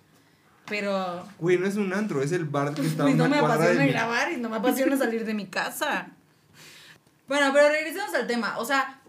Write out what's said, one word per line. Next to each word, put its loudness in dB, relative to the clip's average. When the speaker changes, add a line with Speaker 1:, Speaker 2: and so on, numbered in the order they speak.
Speaker 1:
pero -4
Speaker 2:
Güey, 4
no -2
es 0
un 0
antro, -2
es -2
el -2
bar -2
que -4
está -2
a 4
Speaker 1:
Pues 4
no 4
Speaker 2:
una 2
Speaker 1:
me 2
Speaker 2:
cuadra 2
de 2
Speaker 1:
apasiona 4
Speaker 2:
mi 4
Speaker 1:
grabar -2
y -6
no -6
me -4
apasiona 2
salir -2
de -4
mi -6
casa. -4
Bueno, 2
pero 6
regresemos -2
al -2
tema. -2
O -4
sea, -2